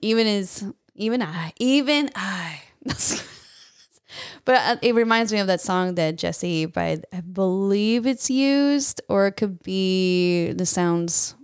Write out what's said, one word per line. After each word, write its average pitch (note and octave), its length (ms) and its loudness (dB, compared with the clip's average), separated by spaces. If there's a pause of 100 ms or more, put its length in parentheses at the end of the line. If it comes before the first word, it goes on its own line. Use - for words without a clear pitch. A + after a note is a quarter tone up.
Even A3 260 2
as, G3+ 360 -2 (320)
even A3+ 260 -2
I, E3 380 -6
even C#4 560 2
I. F3+ 460 -8 (240)
<laughs> - 360 -2 (1200)
But, B3+ 100 4
uh, A#3+ 260 2
it A#3 140 2
reminds A3+ 380 2
me G#3 60 2
of G3 80 0
that F3+ 140 2
song F#3 340 0
that E3 200 0
Jesse, E3+ 500 -2
by, E3 360 -2 (100)
I F3+ 100 -8
believe G3 840 0
it's C4 220 -2
Used, C#4 800 2
or G3 180 4
it F#3+ 60 -2
could G3 280 -4
be F3+ 920 2
The F3+ 120 -2
Sounds E3+ 800 0